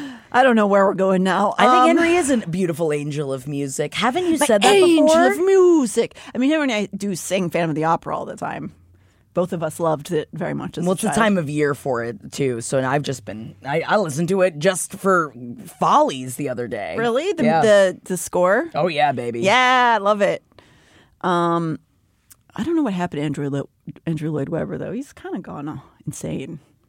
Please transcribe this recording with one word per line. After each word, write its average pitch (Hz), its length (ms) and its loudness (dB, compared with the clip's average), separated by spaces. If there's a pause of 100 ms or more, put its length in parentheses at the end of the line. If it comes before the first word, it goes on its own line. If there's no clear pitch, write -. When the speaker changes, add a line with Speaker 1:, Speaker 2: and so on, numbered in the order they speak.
(320)
Speaker 1:
I 247 120 4
don't 247 120 6
know 208 120 4
where 196 180 4
we're 196 80 2
going 190 300 2
now. 190 340 0
Speaker 2:
I 190 80 2
think 254 80 6 (180)
Speaker 1:
Um, - 60 4
Speaker 2:
Henry 339 180 2
is 302 140 0
a 262 80 4
beautiful 170 560 -2
angel 147 400 -4
of 131 140 -8
music. 143 480 -6
Haven't 254 300 -2
you 330 120 0
Speaker 1:
my 294 80 2
Speaker 2:
said 208 160 4
that 392 120 6
Speaker 1:
angel 339 340 6
Speaker 2:
before? 339 240 4
Speaker 1:
of 403 80 -4
music. 349 760 4 (180)
I - 40 -8
mean, 262 140 2
Henry 311 120 0
and 262 80 0
I 208 140 -2 (100)
do 196 200 -6
sing 180 340 -4
Phantom 170 220 0
of 139 40 -2
the 156 100 -2
Opera 165 300 -2
all - 100 -6
the - 100 -12
time. - 380 -10 (600)
Both 175 200 -2
of 165 100 -6
us 156 160 -6
loved 156 320 -2
it 151 220 -2
very 156 200 -6
much 143 240 -8
as 165 60 -4
Speaker 2:
Well, 180 80 0
Speaker 1:
a - 20 2
Speaker 2:
it's - 100 -4
the 214 60 -2
Speaker 1:
child. - 80 -2
Speaker 2:
time 214 200 2
of 147 120 -4
year 147 240 0
for 123 300 -4
it, 117 280 -10
too. 123 300 -4
So 135 220 -2
I've 135 200 -2
just 139 220 -8
been, 110 300 -14 (100)
I, - 160 -2
I 185 160 0
listened 165 320 -2
to 190 120 2
it 175 180 0
just 180 340 -2
for 180 400 0 (460)
follies 165 560 2
the 143 140 -6
other 120 180 -6
day. 98 300 -6
Speaker 1:
Really? 240 360 -2
The, 330 100 -2
Speaker 2:
Yeah. 160 180 4
Speaker 1:
the, 202 420 4
the 185 140 -6
score? 196 580 0
Speaker 2:
Oh, 165 120 0
yeah, 147 240 2
baby. 120 300 -4
Speaker 1:
Yeah, 247 540 4
I - 40 2
love 202 220 0
it. 170 220 0 (800)
Um, 170 580 -2 (760)
I 208 80 -6
don't 330 120 -2
know 311 80 0
what 208 100 -2
happened 175 280 -4
to 151 40 -4
Andrew 143 240 -4
Lo-, 139 200 -6 (360)
Andrew 160 260 -6
Lloyd 139 180 -4
Webber, 180 280 -6
though. - 140 -8
He's 262 220 -12
kinda 349 260 -10
gone, 151 300 -14
uh, 139 100 -12 (260)
insane. 156 540 -10 (300)